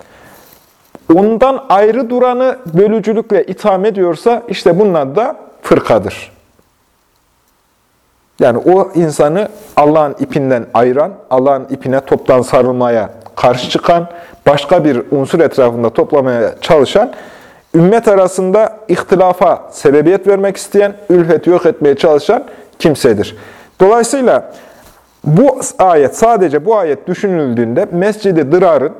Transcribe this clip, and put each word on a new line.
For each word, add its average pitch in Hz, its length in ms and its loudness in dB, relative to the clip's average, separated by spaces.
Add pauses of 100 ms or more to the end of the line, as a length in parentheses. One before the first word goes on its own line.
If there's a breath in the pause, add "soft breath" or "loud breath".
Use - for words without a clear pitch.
(1160 soft breath)
ondan 226 540 0
ayrı 226 420 0
duranı 247 460 -2 (180)
bölücülükle 208 680 0
itham 190 400 -4
ediyorsa 208 640 -2
işte 180 300 0
bunun 202 160 2
adı 143 220 -2
da 240 200 -2 (260)
fırkadır. - 760 -2 (2000)
Yani 120 180 2
o 185 360 2
insanı 160 540 -2 (280)
Allah'ın 147 420 2
ipinden 131 560 -4
ayıran, 127 380 0 (180)
Allah'ın 131 400 0
ipine 135 300 -4
toptan 131 420 0
sarılmaya 123 680 0 (260)
karşı - 340 0
çıkan, 170 380 0 (380 loud breath)
başka 147 380 2
bir 131 260 0
unsur 139 300 -2
etrafında 120 500 0
toplamaya 131 720 -2
çalışan, 180 520 2 (640 loud breath)
ümmet 208 340 2
arasında 190 680 0 (120)
ihtilafa 180 800 0
sebebiyet 156 560 0
vermek 196 300 0
isteyen, 202 380 -2 (160)
ülfeti 170 400 2
yok 175 160 2
etmeye 143 300 0
çalışan 170 480 0 (340 loud breath)
kimsedir. 123 580 0 (440 loud breath)
Dolayısıyla 226 720 0 (720 loud breath)
bu 254 360 2 (180)
ayet, 165 380 2
sadece 185 480 0
bu 220 120 0
ayet 156 300 -4
düşünüldüğünde 151 840 -2
Mescid-i 175 600 -2
Dırar'ın 165 480 2